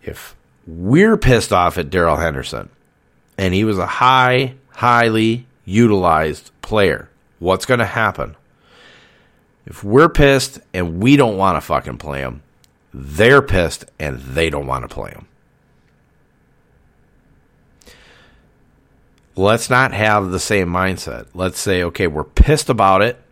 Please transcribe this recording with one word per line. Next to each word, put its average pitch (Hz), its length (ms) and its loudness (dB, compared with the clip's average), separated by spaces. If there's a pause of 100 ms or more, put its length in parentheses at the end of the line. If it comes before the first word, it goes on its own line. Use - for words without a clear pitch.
If - 320 -16 (320)
we're 120 480 2
pissed 117 380 2
off 87 240 2
at 78 120 -6
Darrell 82 280 0
Henderson, 67 520 -6 (680)
and 92 160 -2
he 101 100 0
was 107 140 -2
a 87 80 -4
high, 127 720 0 (160)
highly 117 760 0 (180)
utilized 90 880 0 (100)
player, 98 480 -2 (300)
what's 92 260 -2
gonna 120 200 0
happen? 98 500 -4 (1300)
If - 160 -20
we're 127 280 4
pissed 139 500 2 (140)
and 87 280 -4
we 131 140 6
don't 117 220 2
wanna 95 240 0
fucking 65 380 -6
play 69 200 -10
him, 65 220 -10 (520)
they're 80 480 4
pissed 87 440 -2 (120)
and 69 220 -8
they 67 300 -4
don't 71 180 -8
wanna 64 220 -6
play 50 220 -12
him. - 160 -20 (4000)
Let's 104 320 0
not 127 220 2
have 104 400 0
the 90 80 -4
same 95 300 -2
mindset. 87 640 -4
Let's 90 260 -6
say, 90 240 -2
"Okay, 87 240 -2
we're 73 160 -4
pissed - 460 2
about 98 320 4
it. 117 200 -2 (100)